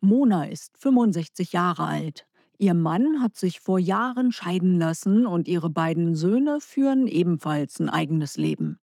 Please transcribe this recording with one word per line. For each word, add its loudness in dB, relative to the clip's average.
Mona 4
ist -12
fünfundsechzig 0
Jahre -2
alt. -6
Ihr 2
Mann 2
hat -2
sich -4
vor 0
Jahren 0
scheiden 0
lassen 2
und -2
ihre -2
beiden 0
Söhne 0
führen 0
ebenfalls -2
ein -2
eigenes -2
Leben. -2